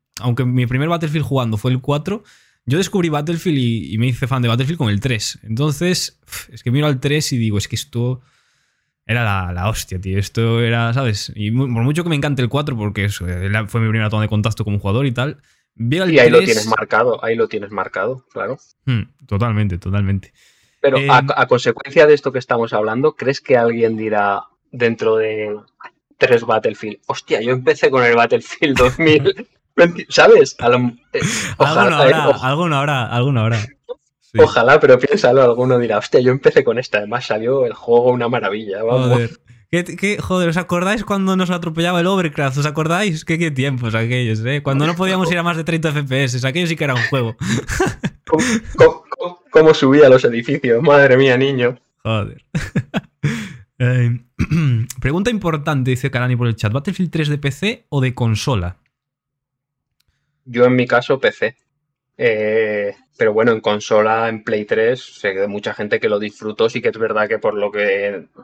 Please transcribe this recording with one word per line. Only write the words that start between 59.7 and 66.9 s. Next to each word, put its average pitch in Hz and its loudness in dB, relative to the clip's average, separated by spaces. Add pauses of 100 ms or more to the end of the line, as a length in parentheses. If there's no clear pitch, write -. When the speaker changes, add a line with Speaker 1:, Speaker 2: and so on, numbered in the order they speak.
Speaker 2:
Yo 120 2
en 127 4
mi 123 2
caso, 123 0
P 107 2
C. - -4 (640)
Eh, 107 0 (240)
pero 110 2
bueno, 113 2
en 110 -4
consola, 110 0
en 110 -8
Play 104 -4
tres, 117 0
sé - -6
de 98 -4
mucha 104 -8
gente 107 -4
que 113 0
lo 104 0
disfrutó. 107 -4
Sí 113 -4
que 117 0
es 110 -8